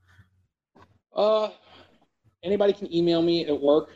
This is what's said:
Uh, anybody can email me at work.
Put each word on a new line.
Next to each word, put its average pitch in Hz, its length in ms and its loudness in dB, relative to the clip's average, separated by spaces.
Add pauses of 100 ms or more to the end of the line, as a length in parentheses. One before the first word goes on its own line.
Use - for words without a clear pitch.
(1160)
Uh, 214 360 0 (920)
anybody 202 300 0
can 190 200 -10
email 170 300 2
me 170 240 0
at 147 140 -2
work. 147 360 2